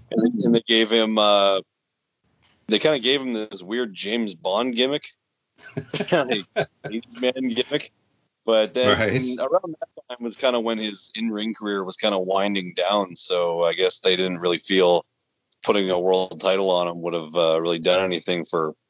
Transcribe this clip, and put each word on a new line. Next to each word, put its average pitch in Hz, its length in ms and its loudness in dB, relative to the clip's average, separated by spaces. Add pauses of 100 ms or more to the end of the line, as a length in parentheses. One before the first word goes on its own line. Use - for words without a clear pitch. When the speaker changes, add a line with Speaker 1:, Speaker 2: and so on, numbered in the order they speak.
Speaker 1:
And, 113 340 0
and 117 120 4
they 113 60 4
gave 113 280 2
him, 110 300 2
uh, 101 420 4 (1040)
they 107 120 2
kinda 156 180 2
gave 131 240 0
him 127 120 -4
this 107 280 -6
weird 110 320 -6
James 104 400 -4
Bond 104 420 -2
gimmick, 131 340 -2 (680)
<laughs> - 0 - (360)
like, 123 360 0 (420)
James 117 320 -10
man 127 320 -2
gimmick. 123 380 -4 (520)
But 110 300 2
then 123 240 2
Speaker 2:
Right. 110 240 0 (180)
Speaker 1:
around 156 420 -2
that - 80 -10 (200)
time 120 140 -12
was 117 120 -8
kinda 123 240 0
when 113 200 -2
his 107 340 -6
in-ring 110 400 -4
career 101 300 -4
was 92 120 -8
kinda 104 220 0
winding 95 560 -2
down, 92 420 0
so 85 480 0
I 85 100 2
guess 90 260 0
they 92 160 4
didn't 90 240 -2
really 87 180 0
feel 87 480 4 (560)
putting 98 300 0
a 90 80 0
world 92 420 0
title 95 300 2
on 87 160 2
him 85 160 -6
would 85 100 -4
have, 80 220 -6
uh, 82 260 4
really 85 160 0
done 90 260 2
anything 87 420 -2
for 80 280 -2 (160)